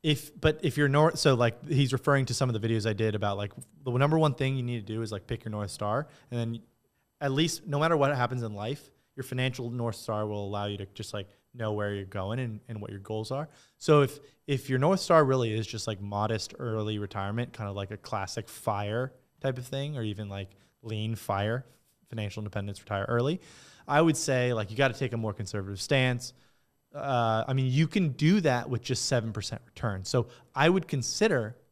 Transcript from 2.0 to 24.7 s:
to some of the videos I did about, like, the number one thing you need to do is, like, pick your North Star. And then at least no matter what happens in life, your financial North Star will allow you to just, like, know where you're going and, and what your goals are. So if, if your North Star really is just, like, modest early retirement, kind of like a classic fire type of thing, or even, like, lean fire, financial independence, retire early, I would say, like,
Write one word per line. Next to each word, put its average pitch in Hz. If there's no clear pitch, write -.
to 120
some 131
of 110
the 113
videos 110
I 110
did 107
about, 101
like, 101
the 127
number 143
one 151
thing 135
you 123
need 120
to 110
do 113
is, 107
like, 101
pick -
your 110
North 104
Star. 113
And 120
then 117
at 143
least 160
no 143
matter 165
what 139
happens 123
in 107
life, 110
your 131
financial 127
North 117
Star 107
will 104
allow 101
you 101
to 98
just, -
like, 101
know 110
where 101
you're 98
going 101
and, 113
and 107
what 101
your 101
goals 110
are. 147
So 147
if, -
if 135
your 127
North 185
Star 160
really 127
is 110
just, 110
like, 104
modest 104
early 107
retirement, 104
kind 101
of 98
like 98
a 104
classic 101
fire 107
type 131
of 120
thing, 139
or 117
even, 104
like, 98
lean 110
fire, 107
financial 107
independence, 101
retire 98
early, 127
I 147
would 165
say, 123
like, 104